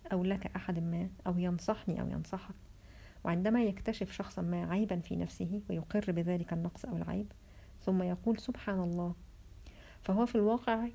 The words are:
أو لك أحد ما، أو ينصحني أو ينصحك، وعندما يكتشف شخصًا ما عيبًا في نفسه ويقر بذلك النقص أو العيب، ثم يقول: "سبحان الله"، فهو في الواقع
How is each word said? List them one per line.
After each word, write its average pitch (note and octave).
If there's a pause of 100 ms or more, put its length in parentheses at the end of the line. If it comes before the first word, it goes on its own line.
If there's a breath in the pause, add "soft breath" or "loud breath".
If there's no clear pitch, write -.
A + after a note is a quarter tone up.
(120)
أو F#3
لك F#3+ (100)
أحد F3+
ما، E3+ (180)
أو F3+
ينصحني F3+
أو -
ينصحك، F#3 (680 loud breath)
وعندما G3
يكتشف G3+
شخصًا -
ما F3
عيبًا F#3
في E3+
نفسه F3
ويقر F#3+
بذلك E3+
النقص E3+
أو G3+
العيب، E3+ (500 loud breath)
ثم F#3
يقول: F3+
"سبحان G3+
الله"، F3 (880 loud breath)
فهو G#3
في A#3+
الواقع A3+